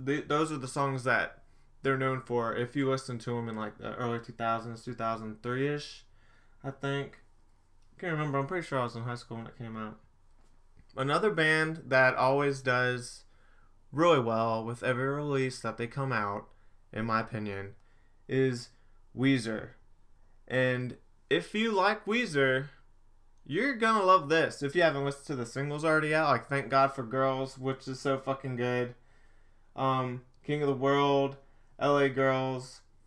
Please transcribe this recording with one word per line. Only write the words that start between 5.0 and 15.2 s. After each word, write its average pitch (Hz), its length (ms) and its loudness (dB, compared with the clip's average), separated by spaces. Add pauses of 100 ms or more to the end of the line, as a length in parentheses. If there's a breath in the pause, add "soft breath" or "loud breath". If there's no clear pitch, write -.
three-ish, 139 640 -4 (580 soft breath)
I 135 80 -8
think. 139 500 -6 (760)
Can't 180 140 -4
remember. 151 240 0
I'm 139 100 0
pretty 175 200 -4
sure 139 120 -2
I 123 60 2
was 117 100 -6
in 117 100 -8
high 120 100 -6
school 117 240 -10
when 113 80 -10
it - 100 -18
came 113 220 -10
out. 110 200 -10 (1000)
Another 151 320 2
band 160 560 2
that 131 280 6
always 135 460 2
does 123 640 -2 (680 soft breath)
really 156 260 6
well 113 460 2
with 117 180 -8
every 127 240 0
release 139 540 -2